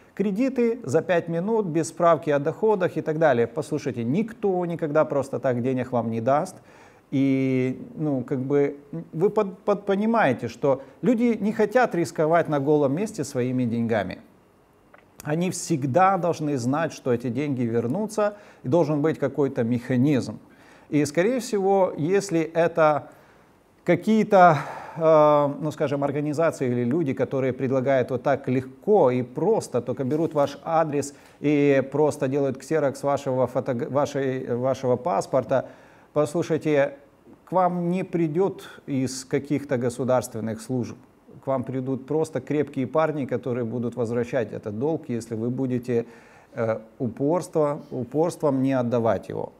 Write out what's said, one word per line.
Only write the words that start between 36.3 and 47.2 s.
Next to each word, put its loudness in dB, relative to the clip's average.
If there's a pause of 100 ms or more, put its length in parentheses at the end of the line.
к -20
вам 0
не -2
придёт -2 (180)
из -4
каких-то -2
государственных -2
служб. -6 (480)
К -6
вам -2
придут -6
просто -2
крепкие -2
парни, 0
которые -4
будут -4
возвращать -2
этот -8
долг, -4
если -6
вы -4
будете, -2 (480)
э, -2 (200)
упорство-, -2 (100)